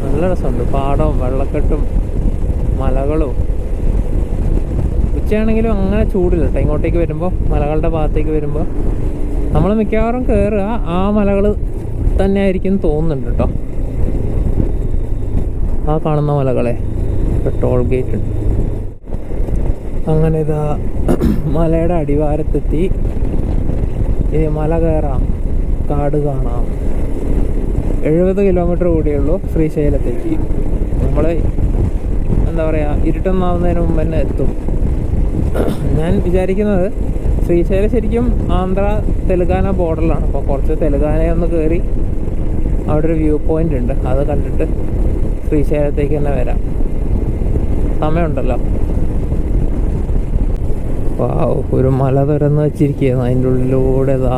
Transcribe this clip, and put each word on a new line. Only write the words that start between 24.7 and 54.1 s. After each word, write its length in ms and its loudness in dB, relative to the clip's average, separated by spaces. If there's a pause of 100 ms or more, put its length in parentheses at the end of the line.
കയറാം, 380 0 (680)
കാട് 360 0
കാണാം. 380 -2 (1500)
എഴുപത് 360 2
കിലോമീറ്റർ 480 0
കൂടിയുള്ളൂ 400 0 (180)
ശ്രീശൈലത്തേക്ക്. 800 0 (680)
നമ്മൾ 220 2 (1200)
എന്താ 200 -2
പറയുക, 260 0 (140)
ഇരുട്ടൊന്നാവുന്നതിന് 760 0
മുമ്പ് 180 2
തന്നെ 240 0
എത്തും. 240 0 (1500)
ഞാൻ 140 0 (140)
വിചാരിക്കുന്നത് 600 0 (580)
ശ്രീശൈലം 500 0
ശരിക്കും 320 0 (340)
ആന്ധ്ര 240 0 (440)
തെലുങ്കാന 380 2 (140)
ബോർഡറിലാണ്. 480 0
അപ്പോൾ 200 0
കുറച്ച് 340 0
തെലുങ്കാനയെ 520 0
ഒന്ന് 180 0
കയറി 280 0 (1120)
അവിടെ 180 2
ഒരു 120 0
വ്യൂ 140 2 (140)
പോയിന്റ് 320 0
ഉണ്ട്, 140 -2 (160)
അത് 200 2
കണ്ടിട്ട് 360 0 (800)
ശ്രീശൈലത്തേക്ക് 720 0
തന്നെ 200 0
വരാം. 200 0 (1400)
സമയമുണ്ടല്ലോ. 560 0 (2750)
വൗ, 320 0 (240)
ഒരു 120 2 (120)
മല 160 2 (140)
തുറന്ന് 360 2
വെച്ചിരിക്കുകയാണ്, 600 0
അതിൻ്റെ 240 2
ഉള്ളിലൂടെ 720 2